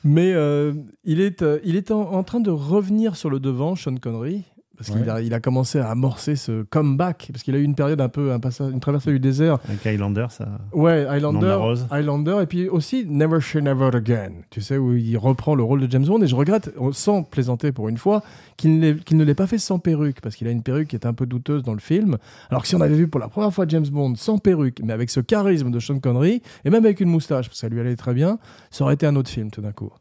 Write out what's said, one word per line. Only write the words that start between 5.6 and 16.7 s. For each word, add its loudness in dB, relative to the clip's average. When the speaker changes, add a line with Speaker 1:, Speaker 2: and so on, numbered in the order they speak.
Speaker 1:
à 0
amorcer -2
ce -4
comeback, 0
parce -14
qu'il -2
a 2
eu 2
une 2
période 0
un 0
peu, -2
un -2
passage, -4
une -2
traversée -2
du 2
désert. 2
Speaker 3:
Avec -6
Highlander, 0
ça. -10
Speaker 1:
Ouais, 4
Highlander, 0
Speaker 3:
Nom 0
de 2
la 4
rose. 0
Speaker 1:
Highlander, 0
et 0
puis -4
aussi -2
Never 2
Say -2
Never 2
Again, -2
tu -10
sais, -4
où 0
il 0
reprend 2
le 2
rôle 2
de 0
James 2
Bond, 2
et 4
je 2
regrette, 0